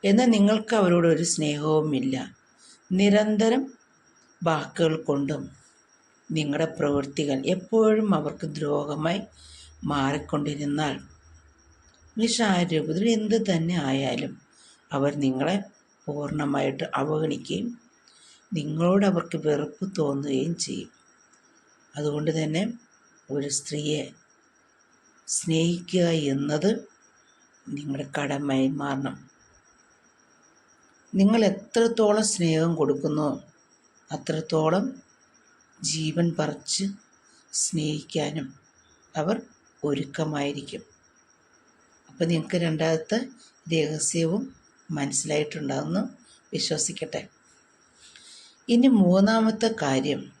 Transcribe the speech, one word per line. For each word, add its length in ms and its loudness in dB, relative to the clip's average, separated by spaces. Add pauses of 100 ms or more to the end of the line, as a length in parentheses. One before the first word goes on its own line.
(100)
എന്നാൽ 260 6
നിങ്ങൾക്ക് 440 4
അവരോടൊരു 520 4
സ്നേഹവുമില്ല. 840 0 (840)
നിരന്തരം 640 4 (760)
വാക്കുകൾ 520 0 (140)
കൊണ്ടും 340 -2 (960)
നിങ്ങളുടെ 300 0 (100)
പ്രവൃത്തികൾ 580 0 (200)
എപ്പോഴും 520 2 (120)
അവർക്ക് 280 -6 (100)
ദ്രോഹമായി 640 -2 (720)
മാറിക്കൊണ്ടിരുന്നാൽ 1040 -2 (1200)
നിശാരൂപത്തിൽ 920 2
എന്ത് 200 0 (140)
തന്നെ 260 0 (140)
ആയാലും 420 -2 (680)
അവർ 160 2 (120)
നിങ്ങളെ 320 0 (480)
പൂർണ്ണമായിട്ട് 800 -4 (160)
അവഗണിക്കുകയും 680 -2 (920)
നിങ്ങളോട് 500 2
അവർക്ക് 380 -2
വെറുപ്പ് 380 -2 (140)
തോന്നുകയും 640 -2
ചെയ്യും. 260 -8 (1080)
അതുകൊണ്ട് 400 -2
തന്നെ 240 -2 (720)
ഒരു 240 -4
സ്ത്രീയെ 420 -4 (1300)
സ്നേഹിക്കുക 800 0 (260)
എന്നത് 380 0 (960)
നിങ്ങളുടെ 500 -8
കടമയായി 640 0
മാറണം. 380 -4 (1900)
നിങ്ങൾ 280 6 (120)
എത്രത്തോളം 840 2
സ്നേഹം 460 2
കൊടുക്കുന്നോ 500 0 (800)
അത്രത്തോളം 760 0 (1080)
ജീവൻ 360 0 (120)
പറിച്ച് 440 -4 (800)
സ്നേഹിക്കാനും 880 -4 (640)
അവർ 240 0 (440)
ഒരുക്കമായിരിക്കും. 1000 -4 (1200)
അപ്പം 220 -2
നിങ്ങൾക്ക് 320 -2
രണ്ടാമത്തെ 540 0 (560)
രഹസ്യവും 680 0 (540)
മനസ്സിലായിട്ടുണ്ടാകുമെന്ന് 1040 -4 (500)
വിശ്വസിക്കട്ടെ. 680 -4 (1500)
ഇനി 140 8 (120)
മൂന്നാമത്തെ 680 4 (120)
കാര്യം 400 0 (200)